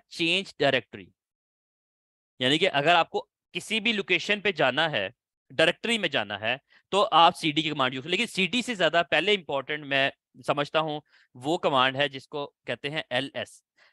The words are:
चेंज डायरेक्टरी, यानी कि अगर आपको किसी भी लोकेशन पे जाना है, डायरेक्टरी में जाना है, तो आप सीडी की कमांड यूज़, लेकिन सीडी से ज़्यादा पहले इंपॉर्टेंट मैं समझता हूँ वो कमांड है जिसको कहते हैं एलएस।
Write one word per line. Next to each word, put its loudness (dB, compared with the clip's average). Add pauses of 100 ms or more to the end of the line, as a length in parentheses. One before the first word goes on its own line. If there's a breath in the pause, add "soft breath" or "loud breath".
(120)
चेंज -2
डायरेक्टरी, 0 (1300)
यानी 2
कि 2
अगर 2
आपको 0 (240)
किसी -6
भी 0
लोकेशन -2
पे -2
जाना 0
है, -4 (380)
डायरेक्टरी 0
में -2
जाना -2
है, -4 (320 soft breath)
तो 4
आप 6
सीडी -2
की -4
कमांड 0
यूज़, -10
लेकिन -2
सीडी -2
से -6
ज़्यादा 2
पहले 2
इंपॉर्टेंट -4
मैं 0 (320)
समझता -2
हूँ -4 (340 soft breath)
वो -2
कमांड 2
है 0
जिसको -10 (220)
कहते -8
हैं -6
एलएस। -6 (300 soft breath)